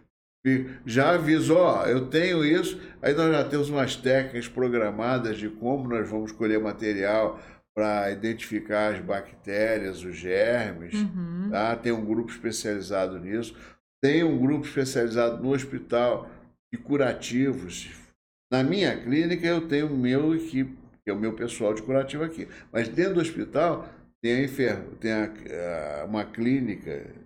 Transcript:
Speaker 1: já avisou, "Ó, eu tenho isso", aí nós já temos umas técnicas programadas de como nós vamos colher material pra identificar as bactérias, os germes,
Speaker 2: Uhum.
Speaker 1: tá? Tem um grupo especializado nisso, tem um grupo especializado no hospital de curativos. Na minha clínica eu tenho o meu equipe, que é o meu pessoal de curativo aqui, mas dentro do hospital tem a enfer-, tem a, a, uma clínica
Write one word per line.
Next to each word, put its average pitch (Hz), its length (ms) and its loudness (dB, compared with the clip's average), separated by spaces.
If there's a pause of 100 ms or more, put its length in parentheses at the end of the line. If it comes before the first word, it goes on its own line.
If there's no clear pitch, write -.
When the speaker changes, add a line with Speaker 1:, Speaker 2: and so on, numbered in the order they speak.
(840)
Speaker 1:
já 131 300 4
avisou, 156 420 4
"Ó, 127 280 6
eu 127 240 2
tenho 170 340 2
isso", 175 360 2 (220)
aí 139 120 4
nós 160 180 4
já 151 160 4
temos 147 220 0
umas 135 260 0
técnicas 131 520 0
programadas 117 920 0
de 104 120 -6
como 127 380 -2
nós 113 220 -2
vamos 107 220 -4
colher 107 280 2
material 104 800 0 (360)
pra 104 360 0
identificar 107 840 -2
as 95 60 -6
bactérias, 98 1040 -2
os 87 140 -8
germes, 95 800 0
Speaker 2:
Uhum. 180 560 -2
Speaker 1:
tá? 113 260 0
Tem 120 160 0
um 110 120 -2
grupo 117 260 -2
especializado 98 880 -4
nisso, 107 360 -6 (480)
tem 151 200 6
um 156 140 2
grupo 135 280 2
especializado 117 760 0
no 127 120 0
hospital 120 760 -2 (440)
de 117 60 -8
curativos. 123 1080 -2 (640)
Na 131 120 2
minha 151 380 2
clínica 170 460 0
eu 165 200 2
tenho 151 200 0
o 143 100 -2
meu 135 380 2
equipe, 135 420 -4 (280)
que 104 60 -2
é - 20 0
o 101 60 -4
meu 110 140 -2
pessoal 113 400 -2
de 110 100 -6
curativo 135 400 0
aqui, 160 240 -8 (240)
mas 117 180 0
dentro 175 260 2
do 170 60 4
hospital 156 680 -2 (340)
tem 117 140 2
a 131 80 2
enfer-, 117 400 -2 (160)
tem 110 120 -2
a, 85 920 -4
a, 78 40 -8
uma 104 200 -4
clínica 113 880 -2 (120)